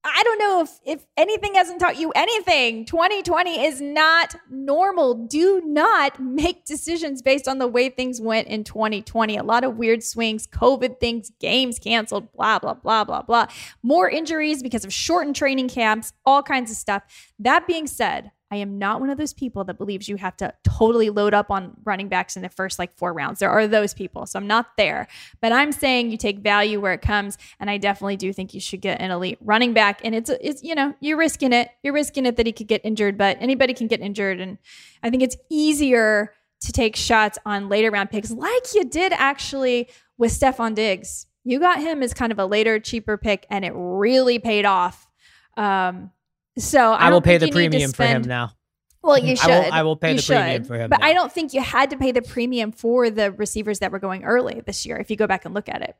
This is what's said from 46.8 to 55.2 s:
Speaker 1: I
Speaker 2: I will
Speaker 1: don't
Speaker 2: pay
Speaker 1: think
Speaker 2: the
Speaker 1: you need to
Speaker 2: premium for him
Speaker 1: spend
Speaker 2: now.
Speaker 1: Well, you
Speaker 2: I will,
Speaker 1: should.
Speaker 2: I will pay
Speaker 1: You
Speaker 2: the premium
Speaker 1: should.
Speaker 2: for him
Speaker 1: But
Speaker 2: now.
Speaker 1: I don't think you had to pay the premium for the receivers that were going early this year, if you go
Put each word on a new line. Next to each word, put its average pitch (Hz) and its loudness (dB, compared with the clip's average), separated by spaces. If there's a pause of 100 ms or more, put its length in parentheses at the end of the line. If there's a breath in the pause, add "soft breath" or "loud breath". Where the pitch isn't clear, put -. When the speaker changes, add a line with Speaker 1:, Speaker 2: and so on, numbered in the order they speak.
Speaker 1:
I 170 6
Speaker 2:
I - 10
will 175 8
Speaker 1:
don't - 2
Speaker 2:
pay 175 8
Speaker 1:
think 160 2
Speaker 2:
the 175 4
Speaker 1:
you 165 4
need - 0
to 151 2
Speaker 2:
premium 139 0
for 143 -2
him - 2 (140)
Speaker 1:
spend 123 -4
Speaker 2:
now. 123 -4 (500)
Speaker 1:
Well, 294 6
you 254 2
Speaker 2:
I - 6
will, - 6
Speaker 1:
should. 175 0
Speaker 2:
I 160 2
will 156 2
pay 160 0
Speaker 1:
You 262 2
Speaker 2:
the - -2
premium 202 2
Speaker 1:
should. - -14
Speaker 2:
for 120 -8
him 113 -4
Speaker 1:
But 170 4
Speaker 2:
now. 285 4
Speaker 1:
I 320 4
don't 359 2
think 320 -6
you 269 0
had 269 0
to 277 -6
pay 269 0
the 240 0
premium 240 -4
for 240 2
the 208 0
receivers 208 -6
that 190 -2
were 196 -8
going 190 -8
early 233 0
this - -8
year, 226 -8
if - -10
you 214 -2
go 214 2